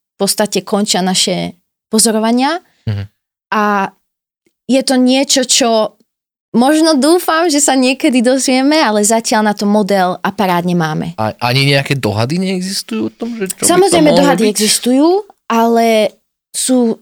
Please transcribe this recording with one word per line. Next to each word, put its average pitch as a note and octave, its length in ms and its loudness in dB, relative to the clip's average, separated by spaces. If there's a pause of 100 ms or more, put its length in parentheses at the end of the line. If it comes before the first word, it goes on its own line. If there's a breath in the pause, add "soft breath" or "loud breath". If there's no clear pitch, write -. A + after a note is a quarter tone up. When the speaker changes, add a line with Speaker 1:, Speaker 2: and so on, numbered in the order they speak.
(160)
Speaker 1:
podstate G3+ 480 -2
končia G3+ 380 -2
naše F3+ 580 -4 (260)
pozorovania. A#3 800 0 (220)
Speaker 2:
Mhm. G2+ 180 -4 (480)
Speaker 1:
A G#3 400 -2 (720)
je C4 160 2
to C4 140 -2
niečo, B3+ 480 2
čo A3+ 560 0 (500)
možno D#4 460 2
dúfam, E4 500 2
že D4 140 0
sa C#4+ 160 0
niekedy C4 460 2
dozvieme, C4 580 2
ale G#3+ 240 0
zatiaľ A3 400 0
na G#3 100 0
to G#3 120 -4
model G3 500 0
a - 160 -6
aparát F3+ 320 -2
nemáme. E3 500 -2
Speaker 2:
A A2 280 -4
ani C3 260 0
nejaké C#3 260 0
dohady A#2+ 460 -2
neexistujú F#3+ 640 -6
o A3 100 -8
tom, A#3 220 -10
že F#3+ 160 -8
čo - 60 -10
by - 20 -20
to - 100 -4
Speaker 1:
Samozrejme, E4+ 400 4
Speaker 2:
mohlo C#4 120 4
Speaker 1:
dohady C#4 240 2
Speaker 2:
byť? G#3 80 2
Speaker 1:
existujú, B3 540 0 (380)
ale A3+ 720 2 (340)
sú - 300 -2 (220)